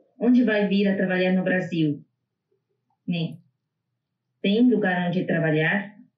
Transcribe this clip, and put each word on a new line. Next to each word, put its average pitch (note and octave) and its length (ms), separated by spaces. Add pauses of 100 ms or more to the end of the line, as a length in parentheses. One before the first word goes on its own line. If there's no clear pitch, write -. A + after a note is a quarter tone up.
(200)
onde B3 240
vai G#3 240
vir G3 200
a G3 100
trabalhar F#3 360
no F#3 100
Brasil? E3+ 600 (1040)
Né? E3+ 300 (1040)
Tem A3+ 280
lugar F#3 380
onde F3 180
trabalhar? D#3+ 720 (220)